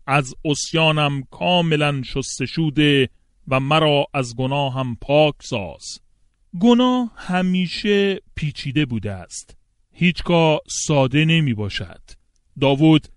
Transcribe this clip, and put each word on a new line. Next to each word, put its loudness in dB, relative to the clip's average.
از 0
عصیانم 0
کاملاً 0
شستشو -4
ده 4
و 0
مرا 2
از -6
گناهم -4
پاک 2
ساز.» -10
گناه 4
همیشه -2
پیچیده -4
بوده -6
است. -16
هیچگاه 0
ساده 0
نمی 2
باشد. -8
داوود 4